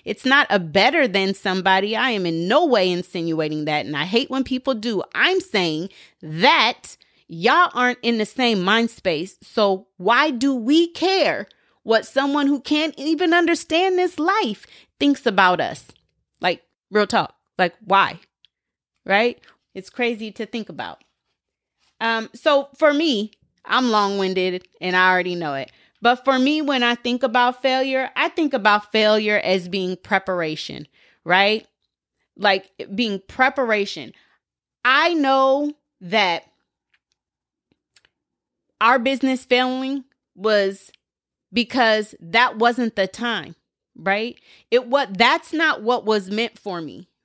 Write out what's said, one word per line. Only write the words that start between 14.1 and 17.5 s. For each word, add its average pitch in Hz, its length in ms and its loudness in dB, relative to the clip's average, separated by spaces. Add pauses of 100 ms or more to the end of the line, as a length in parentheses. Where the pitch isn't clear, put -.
life 330 460 -2 (340)
thinks 285 260 0
about 185 360 2
us? - 260 -6 (540)
Like, 180 220 -2 (280)
real 208 160 2
talk. 202 260 -2 (240)